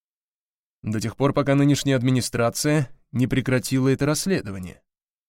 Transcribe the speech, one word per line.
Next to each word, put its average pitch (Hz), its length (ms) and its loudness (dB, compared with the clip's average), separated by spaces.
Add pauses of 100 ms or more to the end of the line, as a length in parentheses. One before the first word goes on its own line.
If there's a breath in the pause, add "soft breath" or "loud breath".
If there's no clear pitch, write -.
(880)
До 107 140 -4
тех 110 160 -6
пор, 135 160 2
пока 139 220 2
нынешняя 139 420 2
администрация 127 960 0 (200)
не 120 160 0
прекратила 131 600 0
это 135 160 2
расследование. 139 800 -4 (460)